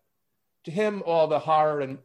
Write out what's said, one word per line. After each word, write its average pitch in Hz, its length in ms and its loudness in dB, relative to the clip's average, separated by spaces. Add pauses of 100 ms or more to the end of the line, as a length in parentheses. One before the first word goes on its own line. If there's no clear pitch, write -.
(640)
to 175 60 -14
him, 208 340 -2
all 165 220 2
the 151 120 0
horror 156 420 2
and, 135 240 -6